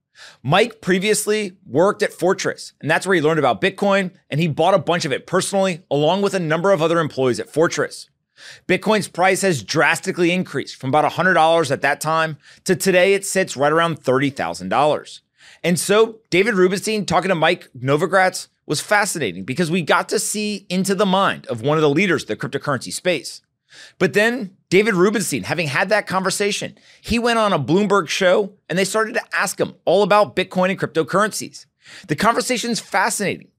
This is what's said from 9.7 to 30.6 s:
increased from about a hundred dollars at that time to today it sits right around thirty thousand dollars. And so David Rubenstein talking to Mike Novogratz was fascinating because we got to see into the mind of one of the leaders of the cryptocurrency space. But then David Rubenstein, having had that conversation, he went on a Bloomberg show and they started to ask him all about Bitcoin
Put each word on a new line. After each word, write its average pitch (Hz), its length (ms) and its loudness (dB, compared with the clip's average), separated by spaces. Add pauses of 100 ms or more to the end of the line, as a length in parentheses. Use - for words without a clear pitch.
increased 147 440 -6
from 131 140 -8
about 147 160 4
a 135 40 0
hundred 180 240 0
dollars 160 380 4
at 120 100 -2
that 139 200 0
time 160 360 -2 (280)
to 185 100 2
today 190 400 2
it 196 100 -6
sits 190 320 -4
right 143 140 2
around 165 260 2
thirty 131 320 0
thousand 87 400 -6
dollars. 127 520 0 (420)
And 170 160 0
so 226 400 2 (100)
David 202 240 2
Rubenstein 190 540 0
talking 175 220 0
to 185 60 2
Mike 165 400 0
Novogratz 170 760 0 (180)
was 147 120 -4
fascinating 147 640 -2
because 147 280 -4
we 185 100 0
got 180 280 0
to - 100 -2
see 208 500 -6
into 190 240 -2
the 196 120 2
mind 180 420 0
of 120 140 -6
one 147 180 0
of - 20 2
the 151 80 4
leaders 156 340 0
of - 40 -14
the 107 80 -6
cryptocurrency 131 580 -6
space. - 480 -4 (580)
But 185 120 2
then 220 460 0 (120)
David 208 260 4
Rubenstein, 180 480 0
having 151 240 -4
had 165 220 0
that 208 160 2
conversation, 190 720 -4 (220)
he - 180 -2
went 233 220 2
on 208 140 2
a 160 60 0
Bloomberg 180 500 2
show 196 420 2 (160)
and 170 100 -4
they 196 60 2
started 214 300 -2
to 214 100 -4 (100)
ask 175 280 -2
him - 140 -4 (100)
all 190 180 4
about 202 320 2
Bitcoin 185 340 -2